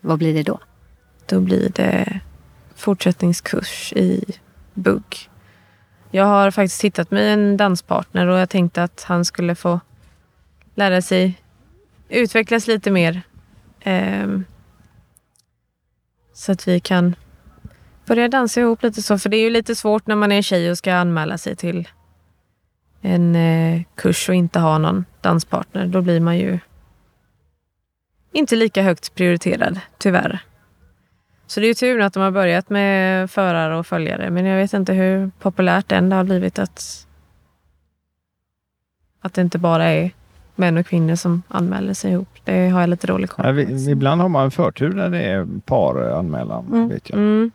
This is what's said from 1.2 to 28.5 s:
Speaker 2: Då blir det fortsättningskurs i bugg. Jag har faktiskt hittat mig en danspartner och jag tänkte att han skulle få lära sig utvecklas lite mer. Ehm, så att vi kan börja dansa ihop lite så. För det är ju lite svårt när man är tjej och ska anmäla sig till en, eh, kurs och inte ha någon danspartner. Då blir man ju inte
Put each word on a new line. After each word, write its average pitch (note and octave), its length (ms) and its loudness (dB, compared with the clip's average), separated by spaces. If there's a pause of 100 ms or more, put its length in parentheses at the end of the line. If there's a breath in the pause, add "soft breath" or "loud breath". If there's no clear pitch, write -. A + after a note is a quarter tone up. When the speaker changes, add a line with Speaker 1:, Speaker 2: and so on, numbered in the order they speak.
Speaker 2:
Då F#3+ 140 2
blir F#3 340 2
det F#3+ 460 -2 (540)
fortsättningskurs - 1200 -2
i F#3 280 0 (500)
bugg. G3 560 -2 (800 soft breath)
Jag F#3+ 140 2
har G3+ 260 4
faktiskt G3 340 -2
hittat F#3 260 -2
mig G#3 220 2
en G3+ 240 2
danspartner F3+ 720 0
och F#3 120 2
jag F#3 120 2
tänkte F3 320 0
att - 260 -6
han F3 160 0
skulle F3 300 -4
få F3 260 -2 (920 soft breath)
lära F#3 280 2
sig F#3 380 0 (680)
utvecklas A3+ 580 0
lite A3 240 0
mer. F3 320 2 (580)
Ehm, F#3+ 640 -2 (1900)
så - 200 -4
att - 160 -4
vi F3+ 120 2
kan F3+ 340 0 (920 soft breath)
börja A#3+ 220 2
dansa A#3+ 320 0
ihop A#3 220 2
lite A3 200 -2
så. G3+ 160 0
För G3+ 100 -4
det G#3 80 0
är A3 80 4
ju A3+ 60 2
lite A#3 240 0
svårt G#3+ 320 0
när G#3+ 100 0
man G#3 160 2
är G3+ 100 2
tjej F3 280 0
och F3 80 -2
ska F#3 160 -2
anmäla F3 440 0
sig - 180 -8
till F3 320 -6 (1120)
en, F3 360 2
eh, E3 460 2 (120)
kurs - 340 -2
och F#3 60 2
inte F3 260 0
ha D#3 180 2
någon F3 260 0 (160)
danspartner. F3+ 680 -2
Då F3+ 160 0
blir F3 180 2
man E3+ 180 0
ju F#3 200 -2 (1700)
inte C#4+ 240 0